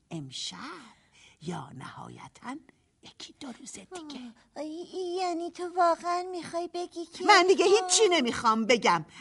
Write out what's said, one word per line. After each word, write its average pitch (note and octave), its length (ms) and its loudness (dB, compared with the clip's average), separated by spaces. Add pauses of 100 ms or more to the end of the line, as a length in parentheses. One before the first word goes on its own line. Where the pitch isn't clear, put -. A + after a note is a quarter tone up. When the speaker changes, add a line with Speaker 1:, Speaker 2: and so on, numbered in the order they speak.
(100)
Speaker 1:
امشب D3+ 460 -10 (840)
یا D#3 320 -8
نهایتاً C3 840 -16 (460)
یکی - 380 -20
دو C#4+ 80 -12 (120)
روز C4 120 -18
دیگه. D4 480 -14 (360)
Speaker 2:
آه، D4 80 -8
ی-، F4 560 -8
یعنی F4 300 -4
تو F4 260 -8
واقعاً F4 540 2
می‌خوای F4 440 -6
بگی F4 300 -8
که - 200 -10
Speaker 1:
من F#4 220 8
دیگه E4+ 180 6
هیچی F#4+ 380 4
Speaker 2:
آه. G#4 80 6
Speaker 1:
نمی‌خوام A3+ 560 2
بگم، G3 380 4 (160)